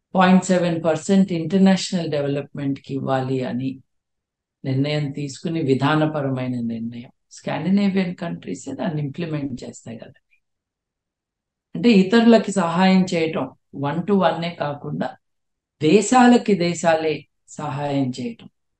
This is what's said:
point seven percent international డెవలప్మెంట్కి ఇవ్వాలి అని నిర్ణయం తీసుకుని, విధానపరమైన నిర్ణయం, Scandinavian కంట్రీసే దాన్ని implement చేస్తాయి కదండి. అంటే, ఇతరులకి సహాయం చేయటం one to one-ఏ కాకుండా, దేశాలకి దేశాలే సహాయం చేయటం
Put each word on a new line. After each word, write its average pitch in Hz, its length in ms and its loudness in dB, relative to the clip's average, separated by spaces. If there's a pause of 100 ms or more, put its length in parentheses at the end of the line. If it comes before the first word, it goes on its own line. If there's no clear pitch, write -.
(160)
point 185 300 6
seven 175 380 0
percent 185 480 2
international 180 800 2
డెవలప్మెంట్కి 143 840 -4
ఇవ్వాలి 131 500 -2
అని 127 380 -6 (840)
నిర్ణయం 139 460 -2
తీసుకుని, 151 500 -6
విధానపరమైన 135 1000 -2
నిర్ణయం, 117 520 -8 (200)
Scandinavian 180 840 -2
కంట్రీసే 170 580 -10
దాన్ని 151 280 -6
implement 143 600 -8
చేస్తాయి - 340 -16
కదండి. - 420 -20 (1400)
అంటే, 175 140 2
ఇతరులకి 226 640 6
సహాయం 185 640 2
చేయటం 160 380 -4 (240)
one 147 260 -4
to 202 120 -2
one-ఏ 170 420 0
కాకుండా, 147 640 -8 (640)
దేశాలకి 220 720 6
దేశాలే 165 680 0 (220)
సహాయం 139 640 -4 (100)
చేయటం 117 280 -10 (300)